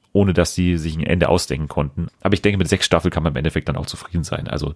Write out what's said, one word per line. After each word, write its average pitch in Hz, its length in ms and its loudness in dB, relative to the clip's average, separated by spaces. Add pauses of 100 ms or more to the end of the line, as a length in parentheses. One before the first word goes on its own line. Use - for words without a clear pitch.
(140)
ohne 101 200 4
dass 85 220 2
sie 90 220 2
sich 80 200 -4
ein 80 60 -2
Ende 85 260 2
ausdenken 78 380 0
konnten. 73 400 -4 (140)
Aber 98 120 0
ich 98 80 0
denke, 101 160 2
mit 92 120 0
sechs - 160 2
Staffeln 85 260 2
kann - 100 0
man 78 120 0
im - 40 -4
Endeffekt - 320 -2
dann - 60 -2
auch - 100 -6
zufrieden - 380 -6
sein, 73 240 -6
also - 280 -4